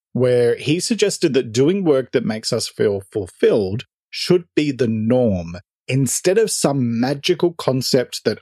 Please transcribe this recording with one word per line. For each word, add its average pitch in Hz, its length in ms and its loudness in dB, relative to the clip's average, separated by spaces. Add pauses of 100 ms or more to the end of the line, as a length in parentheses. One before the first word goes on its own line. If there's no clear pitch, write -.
(140)
where 120 420 2
he 160 240 -2
suggested 196 540 0
that 127 180 0
doing 156 320 2
work 135 280 2
that 120 120 0
makes 110 280 -4
us 113 140 -4
feel 101 360 -2 (100)
fulfilled 104 720 0 (240)
should - 380 0 (100)
be 151 160 0
the 120 160 0
norm, 110 720 0 (280)
instead 139 520 0
of 220 120 2
some 127 500 -2
magical 147 520 0
concept 131 720 -2
that 110 180 -2